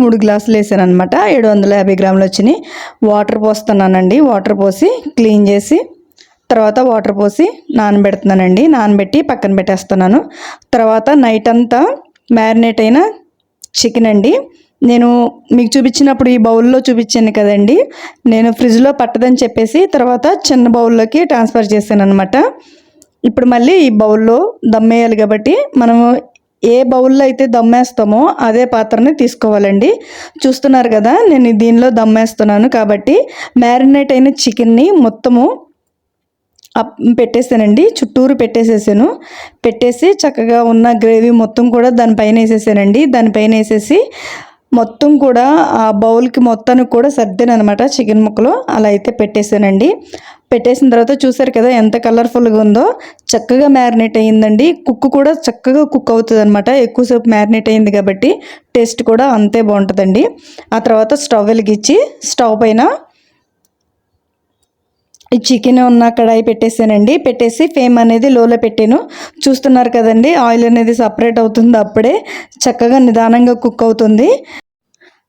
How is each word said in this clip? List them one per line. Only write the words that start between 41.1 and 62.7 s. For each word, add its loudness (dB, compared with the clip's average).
మొత్తం -2
కూడా 2
దానిపైన 0
వేసేసానండి. 0
దానిపైన 0
వేసేసి 0
మొత్తం 0
కూడా 2
ఆ 0
బౌల్‌కి 0
మొత్తానికి 0
కూడా 0
సర్దాననమాట 0
చికెన్ 0
ముక్కలు. 0
అలా -2
అయితే -2
పెట్టేసానండి. -2
పెట్టేసిన 0
తర్వాత 2
చూసారు -2
కదా 0
ఎంత 0
కలర్‌ఫుల్‌గా 0
ఉందో. 2
చక్కగా 0
మ్యారినేట్ 0
అయ్యిందండి. 2
కుక్ -4
కూడా 2
చక్కగా -2
కుక్ -4
అవుతుందన్నమాట. 0
ఎక్కువసేపు -2
మ్యారినేట్ 0
అయ్యింది 0
కాబట్టి -2
టేస్ట్ -2
కూడా 2
అంతే 0
బాగుంటుందండి. 0
ఆ -4
తర్వాత 0
స్టవ్ -2
వెలిగించి 0
స్టవ్ -2
పైన 0